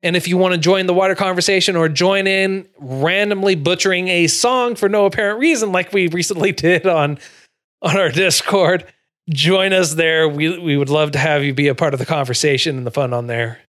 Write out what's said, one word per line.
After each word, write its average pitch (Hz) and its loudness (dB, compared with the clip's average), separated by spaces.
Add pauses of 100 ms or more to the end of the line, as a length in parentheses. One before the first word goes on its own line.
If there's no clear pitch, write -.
And 170 -2
if 175 -2
you 180 0
want 185 2
to 175 -2
join 185 2
the 180 0
wider 190 2
conversation 185 0
or 165 2
join 190 0
in 190 -2 (120)
randomly 185 0
butchering 180 0
a 175 2
song 240 0
for 202 0
no 202 2
apparent 208 -2
reason, 254 0
like 180 -2
we 190 2
recently 175 -2
<laughs> - -4
did 175 0
on, 151 0 (640)
on 170 0
our 180 2
Discord, 180 0 (440)
join 185 2
us 170 2
there. 160 2
We, 156 -2
we 156 0
would 139 0
love 151 2
to 143 -4
have 147 0
you 139 -2
be 143 2
a 127 0
part 147 0
of 131 -4
the 127 -4
conversation 139 -2
and 123 -8
the 117 -6
fun 127 -2
on 120 -4
there. 117 -6 (120)